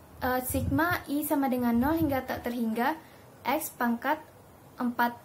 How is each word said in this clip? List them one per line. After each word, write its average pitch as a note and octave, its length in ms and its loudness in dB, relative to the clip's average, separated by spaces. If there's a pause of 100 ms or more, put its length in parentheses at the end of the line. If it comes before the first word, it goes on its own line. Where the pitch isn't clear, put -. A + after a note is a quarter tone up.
(220)
eh, B3+ 200 0
sigma C#4 640 0
I D4 200 -2
sama C#4 240 2
dengan B3 240 2
nol C#4 240 2
hingga C#4 240 0
tak - 240 -6
terhingga A#3 480 0 (520)
X D4+ 280 0
pangkat A#3+ 440 0 (560)
empat A#3+ 400 0 (100)